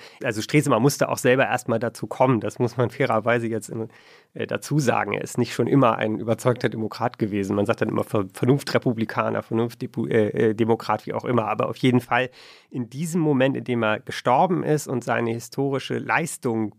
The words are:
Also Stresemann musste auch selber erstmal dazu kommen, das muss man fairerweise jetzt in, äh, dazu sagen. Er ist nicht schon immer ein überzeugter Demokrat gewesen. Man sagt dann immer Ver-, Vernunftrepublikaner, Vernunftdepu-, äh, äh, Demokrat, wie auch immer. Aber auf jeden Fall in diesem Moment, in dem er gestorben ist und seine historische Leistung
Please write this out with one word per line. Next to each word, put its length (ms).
Also 180
Stresemann 400
musste 280
auch 100
selber 260
erstmal 320
dazu 300
kommen, 320
das 180
muss 200
man 120
fairerweise 560
jetzt 240
in, 200
äh, 140
dazu 320
sagen. 340
Er 80
ist 160
nicht 160
schon 140
immer 300
ein 200
überzeugter 520
Demokrat 500
gewesen. 360
Man 120
sagt 140
dann 80
immer 140
Ver-, 300
Vernunftrepublikaner, 1120
Vernunftdepu-, 640
äh, 220
äh, 260
Demokrat, 500
wie 80
auch 120
immer. 200
Aber 240
auf 80
jeden 240
Fall 300
in 180
diesem 320
Moment, 340
in 80
dem 200
er 160
gestorben 640
ist 240
und 160
seine 260
historische 680
Leistung 800